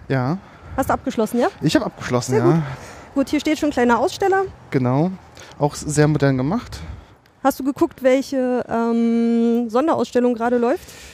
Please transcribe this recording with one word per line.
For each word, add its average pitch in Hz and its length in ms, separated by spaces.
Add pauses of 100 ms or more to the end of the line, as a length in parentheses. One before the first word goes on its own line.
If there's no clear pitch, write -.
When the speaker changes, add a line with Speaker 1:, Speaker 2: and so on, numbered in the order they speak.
Speaker 1:
Ja. 131 280 (400)
Speaker 2:
Hast 269 140
du - 20
abgeschlossen, 240 480
ja? 311 80 (140)
Speaker 1:
Ich 156 120
hab 277 120
abgeschlossen, - 460
Speaker 2:
Sehr - 120
Speaker 1:
ja. - 80
Speaker 2:
gut. 165 100 (520)
Gut, 277 160
hier 294 100
steht 302 180
schon 294 120
ein - 20
kleiner 240 260
Aussteller. 381 440 (280)
Speaker 1:
Genau. 135 400 (480)
Auch 147 140
s-, - 80
sehr 151 280
modern 139 280
gemacht. 156 420 (640)
Speaker 2:
Hast 269 160
du 269 60
geguckt, - 380
welche, 254 680
ähm, 233 1000
Sonderausstellung 247 640
gerade 240 240
läuft? 240 280 (280)